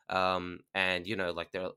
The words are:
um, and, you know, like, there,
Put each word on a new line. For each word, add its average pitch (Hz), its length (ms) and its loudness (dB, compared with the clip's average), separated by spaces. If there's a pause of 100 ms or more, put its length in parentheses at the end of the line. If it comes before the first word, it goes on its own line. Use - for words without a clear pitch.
um, 92 520 2 (140)
and, 92 320 2
you 101 120 -2
know, 90 140 0
like, 85 200 -8
there, 92 260 -4